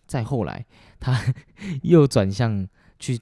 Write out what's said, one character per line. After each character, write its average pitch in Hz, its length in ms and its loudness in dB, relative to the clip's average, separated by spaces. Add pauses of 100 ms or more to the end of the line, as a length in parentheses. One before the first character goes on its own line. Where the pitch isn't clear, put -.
再 127 180 -6
后 113 220 -4
来 - 200 -10 (320)
他 127 240 -2 (300)
<laughs> 180 320 -10
又 160 240 6
转 98 240 0
向 101 340 -2 (320)
去 120 240 -6